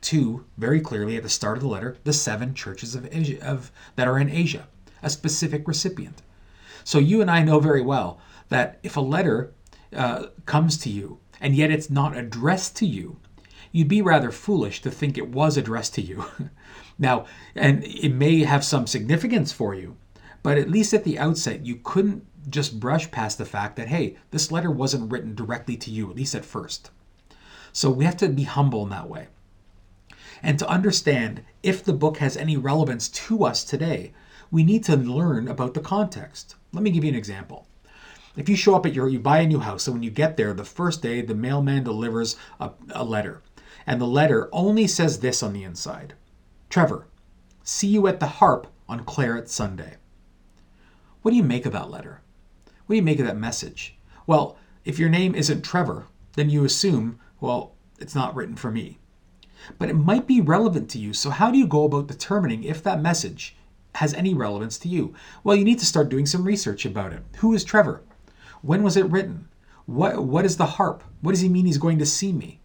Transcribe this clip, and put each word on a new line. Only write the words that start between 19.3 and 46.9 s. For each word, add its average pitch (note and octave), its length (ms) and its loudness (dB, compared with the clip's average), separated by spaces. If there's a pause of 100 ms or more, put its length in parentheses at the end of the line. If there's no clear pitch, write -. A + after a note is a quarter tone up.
for G#2 220 -4
you, F#2+ 220 -12 (460)
but C#3+ 140 2
at C#3 140 0
least G#3+ 240 2
at G#3+ 100 2
the - 140 -2
outset, C#3+ 480 -2
you A#2+ 180 -8
couldn't G3 400 0 (240)
just C3+ 320 -4
brush D3 300 -2
past G#2+ 260 -6
the A2+ 80 -8
fact G#2 320 -8
that, A2+ 120 -10
hey, C#3+ 280 -2 (140)
this D3+ 200 -4
letter E3+ 200 -2
wasn't B2+ 420 -2
written A2+ 220 -8
directly A#2 420 -6
to A2 140 -12
you, A2 180 -6
at F2+ 80 -12
least C3 180 -6
at A2+ 120 -8
first. - 440 -12 (840)
So - 180 2
we C3 160 2
have F3 120 2
to F#3+ 120 2
be C#3 140 0
humble B2+ 400 0
in G2+ 40 -8
that F#2+ 220 -10
way. - 180 -14 (1120)
And D3+ 160 2
to A3 80 -2
understand D3 760 0 (200)
if F#3+ 220 -2
the F#3+ 80 0
book D3+ 240 2
has C3+ 180 0
any D3+ 220 -2
relevance C3+ 540 0
to A3 340 0
us A#2+ 200 -2
today, C#3 500 -4 (360)
we D#3+ 120 6
need G#3+ 220 6
to D#3 120 4
learn C3 500 0
about - 280 -4
the D#3 60 -4
context. - 720 -4 (180)
Let F3 100 -4
me G#3+ 80 2
give E3 140 2
you D#3 60 2
an C#3 60 0
example. G2 500 -12 (680)
If C#3+ 140 -6
you G3+ 80 4
show G3 180 6
up F#3 120 4
at D3 80 0
your, C3 140 0
you C3 100 -2
buy C#3 220 4
a E3 60 4
new D#3 120 2
house, G#2+ 280 -6
and C3 80 -4
when A#2 80 -6
you A2+ 80 -6
get D#3 280 0
there, G#2 160 0
the G2 100 -10
first E3+ 380 -4
day, A#2+ 180 -4
the A2 140 -6
mailman C#3 500 0
delivers A2+ 520 -4 (220)
a, - 120 -8 (240)
a - 100 -6
letter. G#2 380 -6 (440)
And B2+ 140 -2
the B2 60 0
letter C3 460 4
only G#3 340 4
says D#3+ 340 0
this - 220 -2
on G#2 100 -4
the G2 120 -8
inside: C#3+ 500 -12 (560)
"Trevor, - 360 0 (560)